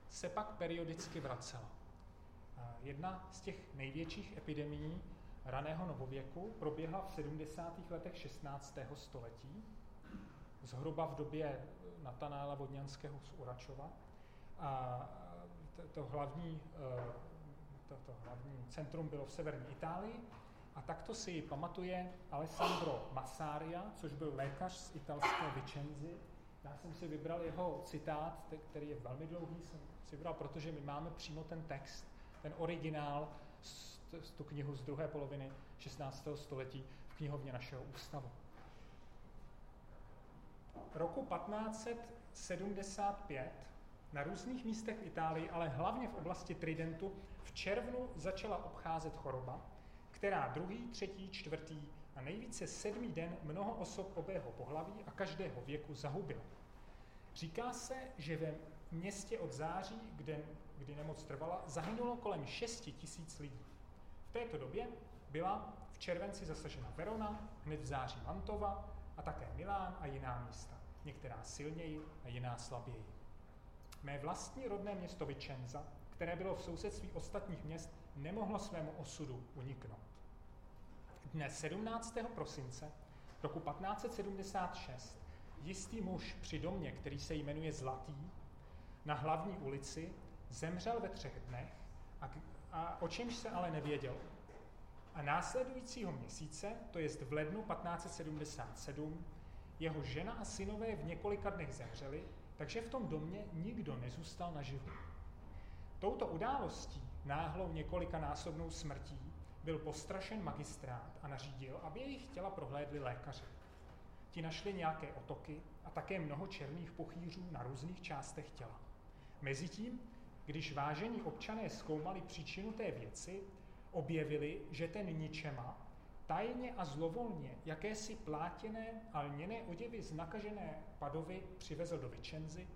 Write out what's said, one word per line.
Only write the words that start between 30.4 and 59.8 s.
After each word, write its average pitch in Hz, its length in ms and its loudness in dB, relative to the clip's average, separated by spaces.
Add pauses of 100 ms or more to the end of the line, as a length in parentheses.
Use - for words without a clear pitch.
my 147 80 -2
máme 147 300 0
přímo 160 340 -2
ten 160 180 -2
text, 139 440 -2 (360)
ten 151 160 0
originál, 151 680 4 (340)
s-, - 360 -8 (120)
t-, 160 260 -6
tu 147 80 -2
knihu 143 300 0
z 127 80 -2
druhé 147 260 2
poloviny 139 440 0 (260)
šestnáctého 139 580 -2
století - 480 -2 (240)
v - 60 -6
knihovně 143 380 0
našeho 123 300 -2
ústavu. 135 480 -4 (2750)
Roku 170 280 6
patnáct 214 600 2
set 233 320 0 (180)
sedmdesát 190 920 2
pět - 420 -2 (440)
na 143 100 4
různých 196 420 0
místech 220 340 2
v 190 80 -4
Itálii, 160 440 4
ale 170 180 6
hlavně 202 400 6
v - 60 -2
oblasti 170 400 0
Tridentu, 165 580 2 (300)
v - 100 -6
červnu 247 640 4
začala 190 480 2
obcházet 160 520 0
choroba, 127 440 0 (500)
která 175 380 6
druhý, 185 400 0
třetí, 190 420 -2
čtvrtý 156 520 -2 (340)
a 135 40 -6
nejvíce 190 460 -2
sedmý 220 420 2
den 170 340 2
mnoho 190 300 2
osob 190 440 0
obého 170 340 0
pohlaví 156 560 -2
a - 40 -6
každého 156 500 2
věku 147 340 0
zahubila. 151 480 0 (920)
Říká 233 380 2
se, 254 220 -2 (240)
že 156 180 2
ve 156 180 4 (380)
městě 196 460 0
od 156 140 0
září, 180 480 0 (160)